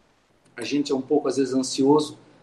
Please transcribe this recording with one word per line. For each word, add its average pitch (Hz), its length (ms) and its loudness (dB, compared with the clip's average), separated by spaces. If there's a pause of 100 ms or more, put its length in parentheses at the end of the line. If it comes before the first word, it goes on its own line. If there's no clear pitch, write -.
(560)
A 120 60 -12
gente 143 300 -2
é - 20 2
um 131 80 0
pouco, 143 260 0
às 123 80 -2
vezes, 131 180 0
ansioso, 139 640 2 (240)